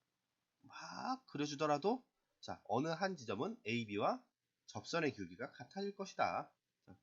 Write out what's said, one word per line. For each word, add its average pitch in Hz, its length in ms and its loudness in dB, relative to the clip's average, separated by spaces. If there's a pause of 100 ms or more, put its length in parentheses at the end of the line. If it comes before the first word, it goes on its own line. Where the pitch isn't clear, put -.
(600)
막 - 680 -6
그려주더라도, 147 760 2 (380)
자, 90 240 -8
어느 135 240 4
한 180 280 0
지점은 123 500 -2
A, 117 200 0
B와 135 360 2 (440)
접선의 151 460 0
기울기가 92 380 -8
같아질 202 440 -6
것이다. 135 540 0 (360)
자, 98 180 -20